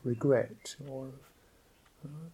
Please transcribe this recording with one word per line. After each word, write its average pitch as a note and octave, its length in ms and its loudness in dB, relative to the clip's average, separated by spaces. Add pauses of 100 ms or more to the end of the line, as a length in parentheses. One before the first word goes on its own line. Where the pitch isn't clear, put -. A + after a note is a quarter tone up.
regret A#2+ 720 2 (120)
or C3+ 200 -8
of, C3+ 60 -12 (920)
uh, D3+ 280 -12